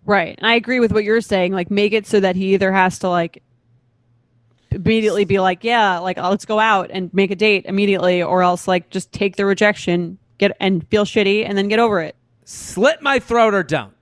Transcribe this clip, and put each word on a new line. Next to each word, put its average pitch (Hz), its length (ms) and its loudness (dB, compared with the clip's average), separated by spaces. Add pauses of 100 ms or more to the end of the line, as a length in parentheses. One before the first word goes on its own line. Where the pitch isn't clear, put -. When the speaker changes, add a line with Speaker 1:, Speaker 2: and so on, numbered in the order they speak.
Speaker 1:
Right. 202 320 -2
And 214 100 -2
I 233 80 4
agree 240 240 0
with 220 140 2
what 214 100 0
you're 220 160 2
saying. 185 320 0
Like, 180 180 -4
make 202 220 0
it 214 160 -2
so 208 140 2
that 185 160 0
he 190 160 0
either 190 180 2
has 185 280 2
to, 185 100 -4
like, 170 340 -4 (1300)
immediately 208 540 0
be 196 140 0
like, 185 240 0
"Yeah, 214 360 2
like, 180 180 -4
let's 185 280 -2
go 214 140 -2
out 214 320 2
and 185 220 -8
make 196 180 2
a 190 40 -4
date 202 300 0
immediately," 185 560 0
or 180 220 0
else, 180 240 0
like, 180 220 -2
just - 220 -8
take 202 240 -4
the 202 100 -2
rejection, 180 720 0 (200)
get, 202 220 0
and 190 300 0
feel 208 160 2
shitty, 208 420 0
and 202 100 -4
then 196 100 -2
get 220 120 0
over 208 220 2
it. 151 140 -10 (300)
Speaker 2:
Slit - 560 -2
my 269 180 0
throat 226 340 2
or 190 100 0
don't. 127 380 -6